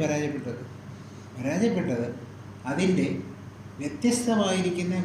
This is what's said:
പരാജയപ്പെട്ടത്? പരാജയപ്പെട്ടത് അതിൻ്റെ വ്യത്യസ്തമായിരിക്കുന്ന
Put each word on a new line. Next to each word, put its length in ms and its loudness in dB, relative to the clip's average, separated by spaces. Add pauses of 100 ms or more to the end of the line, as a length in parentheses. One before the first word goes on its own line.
പരാജയപ്പെട്ടത്? 580 0 (720)
പരാജയപ്പെട്ടത് 720 2 (640)
അതിൻ്റെ 380 4 (720)
വ്യത്യസ്തമായിരിക്കുന്ന 1120 2 (100)